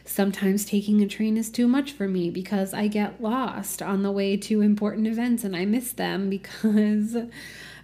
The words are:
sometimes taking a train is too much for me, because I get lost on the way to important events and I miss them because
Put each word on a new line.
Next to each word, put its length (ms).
sometimes 600
taking 360
a 60
train 300
is 120
too 180
much 240
for 160
me, 240
because 420
I 140
get 340
lost 600
on 180
the 100
way 260
to 240
important 440
events 380
and 120
I 100
miss 260
them 380
because 840